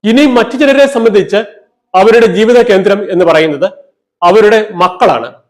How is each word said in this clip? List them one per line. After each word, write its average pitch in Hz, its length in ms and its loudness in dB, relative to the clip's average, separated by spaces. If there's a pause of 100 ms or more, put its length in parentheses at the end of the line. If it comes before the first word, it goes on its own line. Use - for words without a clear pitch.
(120)
ഇനി 277 140 2 (120)
മറ്റു 240 240 -2
ചിലരെ 277 240 2 (100)
സംബന്ധിച്ച് 208 460 -2 (600)
അവരുടെ 220 360 4
ജീവിത 233 320 2
കേന്ദ്രം 196 320 0 (140)
എന്ന് 175 160 0
പറയുന്നത് 156 360 -2 (640)
അവരുടെ 214 320 2 (220)
മക്കളാണ്. 147 480 -4 (180)